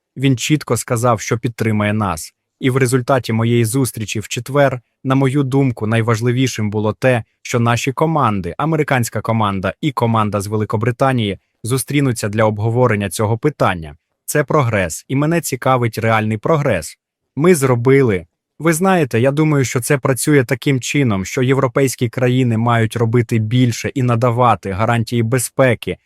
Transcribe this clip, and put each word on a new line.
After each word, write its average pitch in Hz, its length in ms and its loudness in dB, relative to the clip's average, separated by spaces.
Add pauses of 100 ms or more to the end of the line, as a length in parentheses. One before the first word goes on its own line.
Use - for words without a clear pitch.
(160)
Він 135 200 2
чітко 143 400 -2
сказав, 117 440 0
що - 180 -2
підтримає 107 540 -2
нас. 98 420 -4 (260)
І 135 100 0
в 123 60 -2
результаті 131 560 0
моєї 117 320 2
зустрічі 113 560 -4
в - 80 -14
четвер, 131 520 0 (240)
на 131 100 0
мою 139 280 2
думку, 131 440 0
найважливішим 113 840 0
було 107 220 -2
те, 123 320 0 (180)
що - 180 -4
наші 117 320 0
команди, 117 640 0
американська 143 640 0
команда 98 600 -2
і 151 120 -2
команда 110 480 0
з 95 60 -8
Великобританії, 110 920 -2 (240)
зустрінуться 131 680 -2
для 110 160 0
обговорення 110 680 0
цього 113 280 -2
питання. 92 580 -2 (280)
Це 147 200 -2
прогрес, 110 640 0
і 135 80 -2
мене 156 240 0
цікавить 127 580 -2
реальний 110 400 0
прогрес. 143 600 -2 (380)
Ми 170 180 4
зробили. 127 720 2 (320)
Ви 160 140 0
знаєте, 160 480 2
я 131 100 2
думаю, 147 340 2
що 123 160 -4
це 143 180 0
працює 135 460 2
таким 135 360 -2
чином, 117 440 0
що - 180 -4
європейські 131 640 0
країни 123 480 0
мають 117 400 0
робити 117 420 0
більше 120 560 0
і 127 80 -2
надавати 120 680 0
гарантії 113 520 0
безпеки, 120 840 0